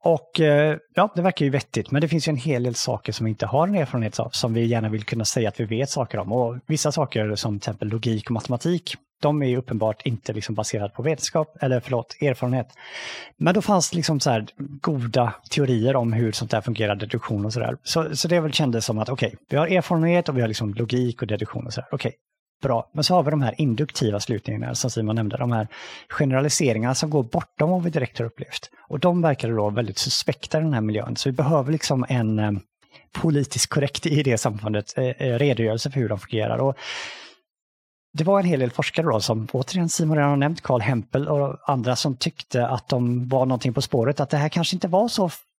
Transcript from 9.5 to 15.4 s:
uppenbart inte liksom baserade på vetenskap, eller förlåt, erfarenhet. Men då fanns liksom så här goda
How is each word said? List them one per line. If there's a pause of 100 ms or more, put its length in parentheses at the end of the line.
uppenbart
inte
liksom
baserade
på
vetenskap,
eller
förlåt,
erfarenhet. (720)
Men
då
fanns
liksom
så
här (340)
goda (160)